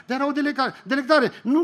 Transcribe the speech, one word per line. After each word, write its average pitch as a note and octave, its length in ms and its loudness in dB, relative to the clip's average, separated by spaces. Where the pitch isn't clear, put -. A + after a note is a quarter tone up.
dar B3+ 120 -6
erau C#4 140 -2
deleca-, C#4 520 -2
delectare. C4 480 2
Nu, C#4 200 2